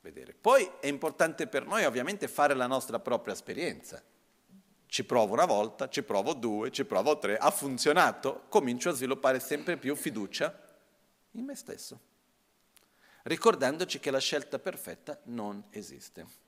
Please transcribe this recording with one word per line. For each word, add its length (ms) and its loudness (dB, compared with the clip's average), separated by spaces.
vedere. 320 -16
Poi 360 6
è 60 -2
importante 600 0
per 180 -2
noi 200 0
ovviamente 420 -2
fare 260 4
la 140 2
nostra 320 -2
propria 340 -2
esperienza. 680 -8
Ci 200 -4
provo 280 4
una 120 6
volta, 440 0
ci 140 -4
provo 300 0
due, 380 -2
ci 140 -2
provo 320 2
tre, 200 -2
ha 120 4
funzionato, 1000 2
comincio 400 2
a 40 -2
sviluppare 460 0
sempre 380 -4
più 180 -4
fiducia 600 -6
in 140 -10
me 100 -12
stesso, 440 -14
ricordandoci 760 2
che 120 -2
la 80 2
scelta 400 -2
perfetta 640 -10
non 480 -8
esiste. 560 -16